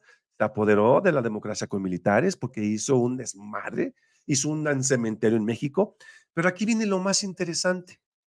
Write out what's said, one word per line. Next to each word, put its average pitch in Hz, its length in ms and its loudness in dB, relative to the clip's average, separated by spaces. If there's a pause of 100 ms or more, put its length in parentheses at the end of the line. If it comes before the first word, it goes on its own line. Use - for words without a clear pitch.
(380)
Se - 80 2
apoderó 107 560 4
de 190 100 4
la 135 100 0
democracia 107 460 -6
con 98 140 -4
militares 101 560 0
porque - 260 -6
hizo 107 320 0
un 123 220 0
desmadre, 104 760 -8 (320)
hizo 143 220 0
un 151 380 -2
cementerio 117 520 0
en 107 60 0
México. 143 540 -2 (360)
Pero 165 140 0
aquí 180 180 -2
viene 226 200 0
lo 190 140 0
más 196 240 -2
interesante. 180 760 -6 (260)